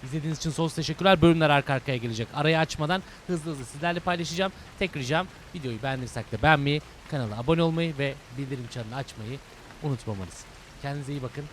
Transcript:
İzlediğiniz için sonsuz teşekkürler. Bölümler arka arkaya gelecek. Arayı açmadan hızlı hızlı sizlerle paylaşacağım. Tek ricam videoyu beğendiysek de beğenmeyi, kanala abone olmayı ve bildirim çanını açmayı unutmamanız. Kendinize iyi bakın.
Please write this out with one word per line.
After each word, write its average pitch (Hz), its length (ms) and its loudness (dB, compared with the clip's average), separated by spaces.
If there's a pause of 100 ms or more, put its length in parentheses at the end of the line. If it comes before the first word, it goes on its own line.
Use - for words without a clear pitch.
İzlediğiniz 147 340 -4
için 165 120 -2
sonsuz 160 260 0
teşekkürler. 170 460 4
Bölümler 160 280 8
arka 143 240 4
arkaya 131 240 -2
gelecek. 113 360 -4
Arayı 156 260 2
açmadan 160 440 0 (240)
hızlı 165 240 -2
hızlı 135 140 -6
sizlerle 170 340 -2
paylaşacağım. 175 520 0 (280)
Tek 180 180 -2
ricam 151 300 0 (280)
videoyu 123 280 -6
beğendiysek 131 480 -4
de 104 100 -4
beğenmeyi, 147 400 6 (300)
kanala 113 280 -4
abone 165 240 4
olmayı 165 340 0
ve 139 160 -2 (240)
bildirim 131 340 -6
çanını 117 240 -8
açmayı 131 440 -8 (440)
unutmamanız. 104 640 -4 (360)
Kendinize 143 300 -6
iyi 143 120 -4
bakın. 143 300 -8